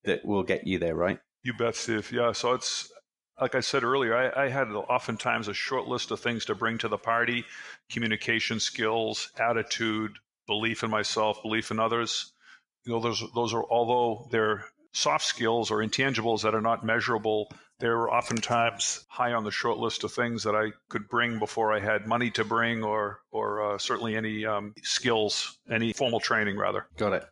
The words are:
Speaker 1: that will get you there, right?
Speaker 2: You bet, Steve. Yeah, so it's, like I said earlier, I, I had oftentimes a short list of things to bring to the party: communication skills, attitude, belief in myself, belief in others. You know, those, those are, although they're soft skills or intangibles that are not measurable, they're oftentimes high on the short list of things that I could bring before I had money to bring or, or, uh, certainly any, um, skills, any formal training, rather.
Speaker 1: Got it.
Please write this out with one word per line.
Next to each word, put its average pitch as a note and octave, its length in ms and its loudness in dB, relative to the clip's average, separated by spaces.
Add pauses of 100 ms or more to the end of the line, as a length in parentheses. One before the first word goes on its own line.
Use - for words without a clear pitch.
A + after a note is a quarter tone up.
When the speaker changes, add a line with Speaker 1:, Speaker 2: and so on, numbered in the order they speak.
Speaker 1:
that - 200 0
will G2+ 160 2
get - 240 0
you F#2 140 0
there, E2 160 0
right? F2 240 2 (240)
Speaker 2:
You B2 100 -4
bet, A#2 220 0
Steve. A2 360 -2
Yeah, A#2+ 200 2
so B2 220 0
it's, - 380 -4 (480)
like B2+ 140 0
I C3 60 2
said B2+ 240 0
earlier, A#2+ 320 2
I, C3 300 2
I B2+ 40 0
had B2+ 200 0
oftentimes A2+ 800 0
a G2+ 60 -4
short - 340 -2
list A#2+ 220 -4
of A2 120 -4
things A#2 240 -2
to A2 100 0
bring A2+ 240 0
to A2+ 80 -2
the G#2 100 0
party: A#2 460 0 (480)
communication A2+ 680 0
skills, A2 800 -2
attitude, A2 760 0 (340)
belief A2 360 -2
in A2+ 60 -2
myself, G#2+ 540 0
belief A2 260 0
in A2 100 -2
others. A2+ 520 0 (540)
You A#2 80 -4
know, A2+ 80 0
those, A2+ 220 0 (120)
those A#2 180 0
are, A2+ 160 0
although A#2 600 2
they're G#2+ 340 0 (280)
soft D3+ 320 2
skills A2+ 440 0
or G#2+ 100 0
intangibles A2+ 640 0
that A2 120 2
are G#2+ 60 2
not A2+ 240 0
measurable, A2 680 0 (280)
they're A#2 300 2
oftentimes A#2 1000 0
high B2 240 0
on A2+ 100 0
the G#2 80 -4
short A2+ 260 0
list A2+ 280 -2
of - 80 -6
things A#2 300 -2
that G#2+ 120 2
I A2 160 2 (180)
could G#2 200 -6
bring A#2 280 2
before G#2+ 360 2
I G#2+ 80 2
had G#2+ 260 0
money A#2 240 2
to A2+ 140 0
bring A2+ 380 0
or, G#2 360 -2 (120)
or, G#2 440 0
uh, - 20 -8
certainly A2+ 380 -2
any, G#2+ 300 -2
um, G#2 360 -2
skills, - 800 0 (100)
any A2+ 220 0
formal A#2 300 0
training, G#2 360 2
rather. G2+ 300 0 (100)
Speaker 1:
Got G#2 160 2
it. - 180 -2